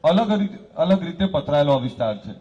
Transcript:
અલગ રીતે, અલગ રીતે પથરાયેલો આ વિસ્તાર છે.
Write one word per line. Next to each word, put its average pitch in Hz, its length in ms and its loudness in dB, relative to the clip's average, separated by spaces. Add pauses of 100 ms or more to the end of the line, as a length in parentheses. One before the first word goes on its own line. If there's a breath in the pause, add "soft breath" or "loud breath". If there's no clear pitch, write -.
અલગ 202 260 4
રીતે, 202 280 0 (160)
અલગ 185 280 2
રીતે 180 240 -4
પથરાયેલો 147 460 0
આ 127 120 0
વિસ્તાર 113 320 -4
છે. 104 240 -14